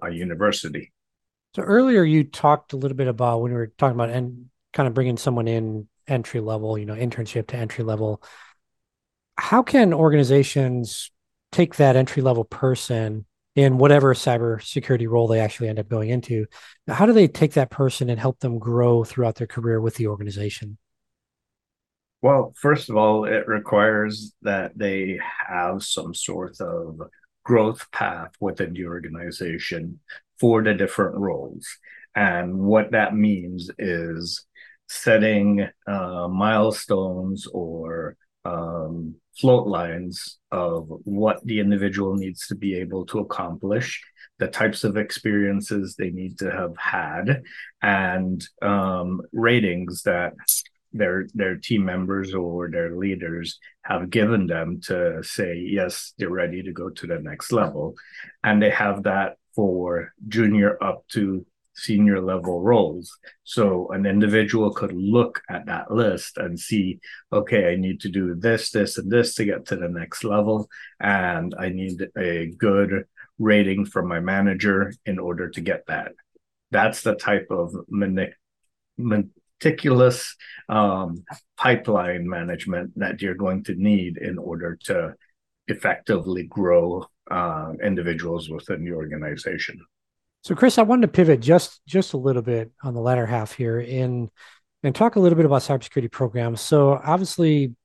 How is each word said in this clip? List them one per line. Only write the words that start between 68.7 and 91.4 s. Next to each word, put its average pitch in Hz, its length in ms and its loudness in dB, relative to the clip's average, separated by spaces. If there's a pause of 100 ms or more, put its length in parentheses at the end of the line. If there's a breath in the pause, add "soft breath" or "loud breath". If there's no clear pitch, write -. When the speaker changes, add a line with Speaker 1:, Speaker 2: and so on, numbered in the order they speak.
Speaker 1:
this, 104 260 -2
and 98 140 -6
this 120 240 2
to 113 80 -2
get 90 220 -2
to 101 100 -4
the 87 140 -6
next 85 340 -8
level. 107 460 0 (320 loud breath)
And 90 580 -2
I 92 100 -4
need 92 380 -6 (100)
a 85 400 -4
good 98 460 2 (340 loud breath)
rating 101 480 4
from 92 220 -2
my 85 140 -2
manager 98 720 0 (120)
in 92 140 -4
order 87 300 -6
to - 100 -12
get 85 280 -6
that." 80 260 -8 (580)
That's 107 300 0
the 107 140 0
type 101 340 -2
of 87 260 -4 (140)
manic-, 95 480 -2 (600)
meticulous, 123 1400 0 (340 loud breath)
um, 95 560 0 (320)
pipeline 90 720 0
management 87 720 -6
that 95 220 -4
you're 92 140 -4
going 98 300 -2
to 92 100 -6
need 92 420 2
in 87 200 -8
order 85 480 -8
to 85 300 -2 (520)
effectively 92 760 -2
grow, 87 640 2 (240)
uh, 82 440 -4 (100)
individuals 85 640 -4
within 80 360 -8
the 87 80 -6
organization. 76 880 -8 (640)
Speaker 2:
So, - 100 -4
Chris, 247 240 6
I 233 60 8
wanted 226 240 6
to - 0 -
pivot 160 320 6
just, 156 480 4